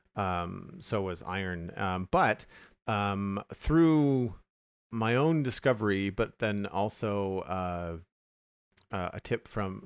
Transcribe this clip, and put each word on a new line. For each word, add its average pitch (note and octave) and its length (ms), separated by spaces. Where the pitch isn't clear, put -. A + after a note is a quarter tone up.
um, F#2 640
so G#2 240
was F2+ 200
iron. F2+ 540
Um, F#2+ 340
but, E3+ 340
um, G2+ 560
through D3 800
my A2+ 240
own D#3 260
discovery, G#2+ 680
but - 280
then G2+ 280
also, G2+ 760
uh, F2 560
uh, F#2 220
a G#2 60
tip - 280
from, G2 380